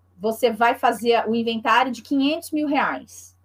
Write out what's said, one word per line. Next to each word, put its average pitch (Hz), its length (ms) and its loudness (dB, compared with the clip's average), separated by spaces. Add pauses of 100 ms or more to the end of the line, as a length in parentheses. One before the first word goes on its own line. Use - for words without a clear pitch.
(160)
você 220 340 0
vai 233 260 2
fazer 233 520 2
o 226 60 0
inventário 233 580 0
de 233 80 -12
quinhentos 294 520 -2
mil 302 140 -2
reais, - 760 -4